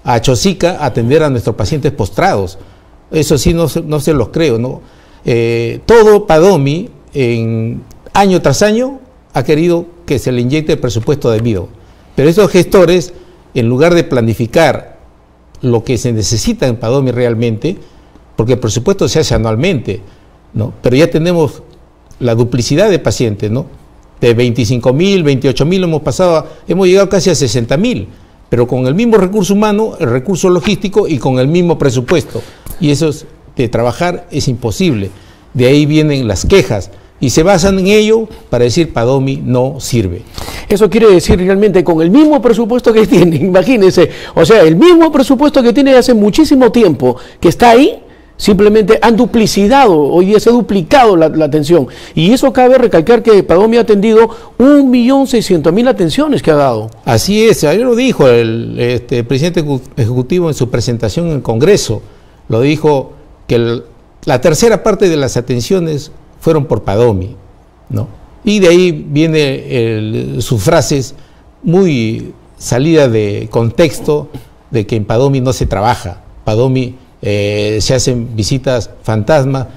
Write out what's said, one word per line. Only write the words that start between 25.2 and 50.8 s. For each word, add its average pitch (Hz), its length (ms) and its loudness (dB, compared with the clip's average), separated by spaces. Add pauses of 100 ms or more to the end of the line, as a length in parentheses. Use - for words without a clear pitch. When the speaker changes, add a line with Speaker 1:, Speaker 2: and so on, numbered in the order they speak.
Speaker 1:
veintiocho 139 420 0
mil 185 180 0
hemos 160 180 -2
pasado 170 360 0
a, 143 80 -4 (200)
hemos 185 220 0
llegado 190 220 2
casi 190 200 0
a 165 60 2
sesenta 120 400 -2
mil, 180 320 -2 (400)
pero 120 200 0
con 127 200 -2
el 139 80 0
mismo 220 220 2
recurso 190 360 0
humano, 208 460 0
el 147 100 -2
recurso 147 400 -2
logístico 180 600 -2
y 156 80 -2
con 127 220 -2
el 127 100 0
mismo 170 280 0
presupuesto. 131 640 -2 (400)
Y 147 80 0
eso 147 200 0
es, - 160 -10 (300)
de 120 140 -2
trabajar 120 640 -4
es 147 160 -6
imposible. 117 640 -4 (420)
De 123 140 2
ahí 147 180 2
vienen 147 420 0
las 95 180 -4
quejas. 120 440 0 (300)
Y 135 100 -2
se 160 140 2
basan 190 340 2
en 185 80 -2
ello 214 420 2 (220)
para 120 140 0
decir, 135 280 0
"Padomi 135 460 -2
no 127 420 -4
sirve". 92 440 -4 (440)
Speaker 2:
Eso 208 220 2
quiere 226 180 4
decir 180 300 4
realmente 190 460 2
con 160 180 0
el 165 80 2
mismo 294 320 4
presupuesto 240 500 0
que 220 140 4
tiene, 175 300 2
<laughs> - 20 0
imagínense, 185 720 2 (240)
o 165 100 2
sea, 202 200 6
el 160 120 4
mismo 330 360 6
presupuesto 277 500 2
que 233 100 2
tiene 277 240 4
hace 247 200 4
muchísimo 247 560 2
tiempo 135 460 2 (220)
que 170 100 2
está 240 200 4
ahí, 277 300 4 (360)
simplemente 208 640 2
han 226 160 2
duplicidado, 214 800 2
hoy 151 300 2
día 208 140 2
se 208 100 0
ha 233 40 6
duplicado 214 600 2